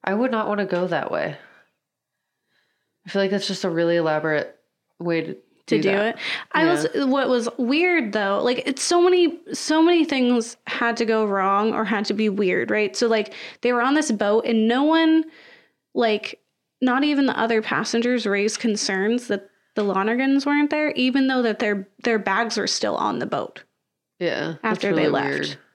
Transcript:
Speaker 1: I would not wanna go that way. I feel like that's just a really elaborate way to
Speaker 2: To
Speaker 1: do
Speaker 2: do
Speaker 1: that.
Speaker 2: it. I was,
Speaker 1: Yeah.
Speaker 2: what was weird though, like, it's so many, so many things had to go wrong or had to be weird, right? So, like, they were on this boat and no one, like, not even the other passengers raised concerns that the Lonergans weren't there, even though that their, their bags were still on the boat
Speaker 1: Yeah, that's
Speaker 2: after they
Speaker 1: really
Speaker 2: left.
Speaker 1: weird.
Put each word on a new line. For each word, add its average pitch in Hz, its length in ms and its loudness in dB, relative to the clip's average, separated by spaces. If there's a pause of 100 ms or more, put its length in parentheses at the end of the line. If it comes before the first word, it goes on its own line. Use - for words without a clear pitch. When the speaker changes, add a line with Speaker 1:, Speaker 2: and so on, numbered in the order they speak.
Speaker 1:
I 190 80 -2
would 247 200 -2
not 220 160 -2
wanna 202 180 -2
go 180 220 -2
that 165 220 -4
way. 82 260 -4 (1700)
I 175 40 -16
feel 196 120 0
like 190 80 0
that's 196 180 -2
just 190 160 -6
a 185 60 -2
really 170 260 0
elaborate 156 640 -2 (400)
way 170 240 -2
to - 100 -8 (360)
Speaker 2:
To - 80 2
Speaker 1:
do 156 60 2
Speaker 2:
do 190 100 2
Speaker 1:
that. 208 240 0
Speaker 2:
it. - 40 -16 (320)
I 320 140 2
was, 320 280 2
Speaker 1:
Yeah. 277 100 0
Speaker 2:
what 269 260 2
was 240 260 2
weird 294 560 0
though, 202 300 0
like, 247 240 0
it's 269 160 -4
so 349 180 2
many, 349 380 4 (160)
so 311 280 0
many 339 220 6
things 247 600 0
had 233 320 -2
to 233 80 0
go 220 180 2
wrong 196 480 0
or 220 120 -2
had 208 220 0
to 220 80 -2
be 214 140 0
weird, 208 420 0
right? 208 240 0
So, 240 120 0
like, 220 260 0 (300)
they 247 100 2
were 240 100 0
on 269 120 2
this 302 180 0
boat 214 320 2
and 220 240 2
no 247 140 2
one, 320 420 4 (720)
like, 214 440 -2 (420)
not 254 220 2
even 285 240 2
the - 120 -2
other 226 220 0
passengers 233 640 -2
raised 202 360 0
concerns 214 680 0
that 202 240 -6 (240)
the 214 80 -2
Lonergans 240 640 0
weren't 285 240 2
there, 302 220 0
even 262 340 0
though 254 160 0
that 214 160 0
their, 202 300 -2 (160)
their 226 160 2
bags 214 360 -2
were 196 120 -2
still - 280 -2
on - 220 -2
the - 80 -4
boat - 380 -6 (560)
Speaker 1:
Yeah, 165 320 -2
that's 151 100 -10
Speaker 2:
after 202 320 -2
they - 80 2
Speaker 1:
really - 100 2
Speaker 2:
left. - 160 -2
Speaker 1:
weird. 147 280 -6 (180)